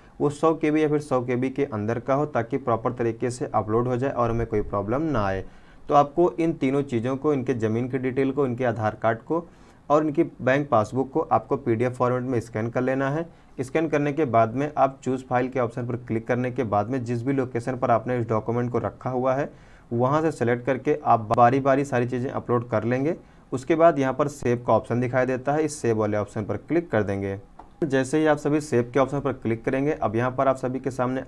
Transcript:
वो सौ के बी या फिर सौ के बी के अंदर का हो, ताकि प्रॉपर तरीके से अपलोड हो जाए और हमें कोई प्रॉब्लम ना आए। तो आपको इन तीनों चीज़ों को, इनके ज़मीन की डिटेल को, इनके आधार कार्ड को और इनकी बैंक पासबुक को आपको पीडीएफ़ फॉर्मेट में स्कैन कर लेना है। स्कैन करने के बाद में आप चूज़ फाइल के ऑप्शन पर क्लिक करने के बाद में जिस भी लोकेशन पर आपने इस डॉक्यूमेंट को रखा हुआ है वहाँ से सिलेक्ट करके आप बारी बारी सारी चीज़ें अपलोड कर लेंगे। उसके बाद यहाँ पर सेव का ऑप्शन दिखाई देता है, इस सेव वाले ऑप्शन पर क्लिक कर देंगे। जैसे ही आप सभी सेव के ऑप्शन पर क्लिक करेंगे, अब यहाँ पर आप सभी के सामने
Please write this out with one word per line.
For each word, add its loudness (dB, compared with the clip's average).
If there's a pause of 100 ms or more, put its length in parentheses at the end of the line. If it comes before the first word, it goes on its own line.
(200)
वो 2
सौ 2
के 0
बी 4
या 2
फिर 2
सौ 0
के -2
बी 0
के -2
अंदर -2
का 0
हो, 0
ताकि -2
प्रॉपर -2
तरीके -2
से -8
अपलोड 2
हो 0
जाए -2
और 0
हमें 0
कोई 0
प्रॉब्लम -2
ना 0
आए। -4 (400)
तो -2
आपको 4
इन 0
तीनों 0
चीज़ों -2
को, 0
इनके 0
ज़मीन 0
की -4
डिटेल -2
को, 0
इनके -2
आधार -2
कार्ड 2
को -4 (420)
और 4
इनकी 0
बैंक 0
पासबुक 0
को 0
आपको 0
पीडीएफ़ 0
फॉर्मेट 0
में 0
स्कैन -4
कर -2
लेना 0
है। -4 (300)
स्कैन -2
करने 0
के 0
बाद 4
में -2
आप 2
चूज़ -2
फाइल -2
के -2
ऑप्शन -4
पर -4
क्लिक -4
करने 0
के -2
बाद 0
में -2
जिस -4
भी -2
लोकेशन -2
पर 0
आपने 2
इस -2
डॉक्यूमेंट 0
को 0
रखा -6
हुआ 0
है -2 (420)
वहाँ 2
से 2
सिलेक्ट 0
करके 0
आप 4 (100)
बारी 6
बारी 2
सारी 0
चीज़ें -4
अपलोड -2
कर 0
लेंगे। 0 (380)
उसके 0
बाद 6
यहाँ 2
पर 0
सेव -2
का 4
ऑप्शन 2
दिखाई 0
देता -2
है, 2
इस -4
सेव 0
वाले 0
ऑप्शन -4
पर -4
क्लिक -2
कर 2
देंगे। -4 (460)
जैसे 2
ही 4
आप 4
सभी 0
सेव 0
के 4
ऑप्शन 0
पर -2
क्लिक -4
करेंगे, 0
अब -2
यहाँ 0
पर 0
आप 2
सभी -4
के -6
सामने -2